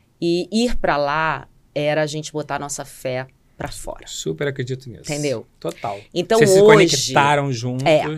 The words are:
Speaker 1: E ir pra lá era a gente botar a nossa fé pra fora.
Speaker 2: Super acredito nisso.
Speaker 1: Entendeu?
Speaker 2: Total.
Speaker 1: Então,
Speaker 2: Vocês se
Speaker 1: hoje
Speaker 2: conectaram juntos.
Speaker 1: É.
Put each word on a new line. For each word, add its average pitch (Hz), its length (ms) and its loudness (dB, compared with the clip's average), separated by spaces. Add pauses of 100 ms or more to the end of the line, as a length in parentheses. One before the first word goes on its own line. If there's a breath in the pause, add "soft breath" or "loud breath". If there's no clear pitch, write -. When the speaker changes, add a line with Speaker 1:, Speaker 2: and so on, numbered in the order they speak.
(200)
Speaker 1:
E 170 320 -2
ir 233 240 0
pra 170 200 0
lá 147 520 -2 (260)
era 151 280 -2
a 156 40 -2
gente 151 260 -10
botar 147 240 -6
a - 20 -8
nossa 143 260 -10
fé 131 420 -8 (300)
pra 143 120 -10
fora. - 380 -10
Speaker 2:
Super 156 420 -6
acredito 131 400 -8
nisso. - 140 -18
Speaker 1:
Entendeu? 143 440 -4 (140)
Speaker 2:
Total. 104 400 -8 (120)
Speaker 1:
Então, 175 260 0
Speaker 2:
Vocês 214 120 6
se 190 100 6
Speaker 1:
hoje 208 60 8
Speaker 2:
conectaram 143 840 4
juntos. 127 340 -6
Speaker 1:
É. 156 160 4 (160)